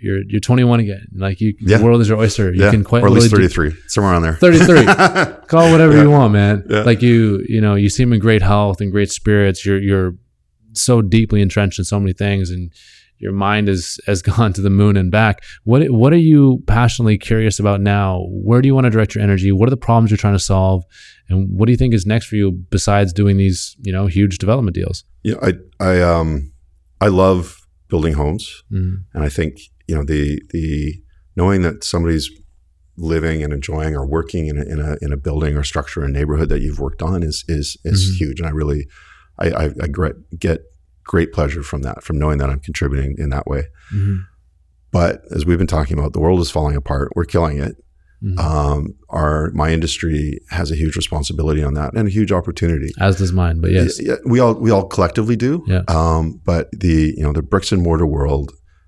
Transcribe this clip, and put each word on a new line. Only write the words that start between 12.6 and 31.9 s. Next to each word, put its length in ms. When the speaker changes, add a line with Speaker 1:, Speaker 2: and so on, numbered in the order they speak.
Speaker 1:
your 140
mind 360
is, 380
has 160
<laughs> 120
gone 200
to 80
the 80
moon 260
and 140
back. 320
What, 260
what 240
are 40
you 500
passionately 500
curious 420
about 220
now? 480
Where 320
do 60
you 80
wanna 160
direct 240
your 80
energy? 280
What 160
are 40
the 60
problems 340
you're 60
trying 180
to 40
solve? 440
And 200
what 160
do 60
you 60
think 180
is 100
next 220
for 80
you 160
besides 600
doing 240
these, 440
you 100
know, 160
huge 320
development 360
deals? 280
Speaker 2:
Yeah, 200
I, 100
I, 220
um, 500
I 60
love 480
building 280
homes. 560
Speaker 1:
Mm-hmm. 240
Speaker 2:
And 100
I 60
think, 300
you 80
know, 80
the, 460
the 460
knowing 260
that 220
somebody's 460